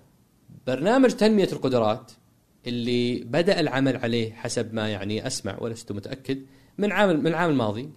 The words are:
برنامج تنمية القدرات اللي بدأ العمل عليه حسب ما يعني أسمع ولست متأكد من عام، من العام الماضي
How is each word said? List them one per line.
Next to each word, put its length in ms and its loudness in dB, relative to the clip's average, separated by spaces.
برنامج 440 4
تنمية 420 4
القدرات 600 0
اللي 580 -2
بدأ 360 0
العمل 360 0
عليه 360 -2
حسب 420 -6
ما 140 -2
يعني 380 -4
أسمع 340 -6
ولست 320 -8
متأكد 460 -8
من 140 0
عام، 280 4
من 60 0
العام 240 2
الماضي 460 0